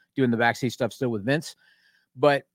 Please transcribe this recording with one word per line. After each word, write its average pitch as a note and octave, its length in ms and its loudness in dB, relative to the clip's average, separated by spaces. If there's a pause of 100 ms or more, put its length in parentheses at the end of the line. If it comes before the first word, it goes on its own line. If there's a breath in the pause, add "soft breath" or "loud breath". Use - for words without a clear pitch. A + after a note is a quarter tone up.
(140)
doing B2+ 160 2
the A#2 80 2
backstage A#2 340 0
stuff A#2 220 -4
still B2+ 160 -4
with G#2 160 -6
Vince. D3 280 -2 (600 soft breath)
But C#3 300 2 (100)